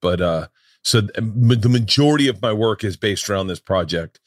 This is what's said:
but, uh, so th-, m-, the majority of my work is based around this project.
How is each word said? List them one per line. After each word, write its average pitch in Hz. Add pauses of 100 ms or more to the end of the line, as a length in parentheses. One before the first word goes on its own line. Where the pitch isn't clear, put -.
but, 90
uh, 85 (380)
so 117
th-, 104
m-, 113
the 117
majority 139
of 101
my 117
work 107
is 95
based 101
around 98
this 87
project. 85